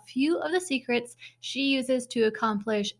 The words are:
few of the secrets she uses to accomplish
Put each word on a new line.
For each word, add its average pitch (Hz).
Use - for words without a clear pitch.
few 294
of 302
the 370
secrets 240
she 277
uses 262
to 226
accomplish 214